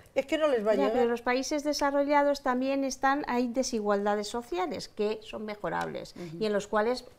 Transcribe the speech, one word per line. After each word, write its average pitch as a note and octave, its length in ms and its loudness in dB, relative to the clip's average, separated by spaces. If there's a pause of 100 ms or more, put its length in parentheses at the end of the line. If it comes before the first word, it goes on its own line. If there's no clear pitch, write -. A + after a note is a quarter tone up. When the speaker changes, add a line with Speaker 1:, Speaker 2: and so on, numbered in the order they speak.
(160)
Speaker 1:
es C4+ 100 0
que D#4+ 120 0
no D4+ 120 4
les A3+ 180 2
va A3 40 6
a - 20 6
Speaker 2:
Ya, - 60 2
Speaker 1:
llegar. C4+ 120 4
Speaker 2:
pero A#3+ 140 4
en A#3 60 4
los A#3 100 -2
países C4 420 0
desarrollados C#4+ 800 2
también C4+ 400 0
están, C4+ 460 0
hay B3 180 0
desigualdades G#3 800 0
sociales A#3+ 640 -6
que G#3+ 340 -2
son A3 220 -12
mejorables E3+ 720 -4
Speaker 3:
Ujú. E3 260 -10
Speaker 2:
y - 20 0
en G#3+ 60 0
los G3+ 160 0
cuales A3 380 0 (140)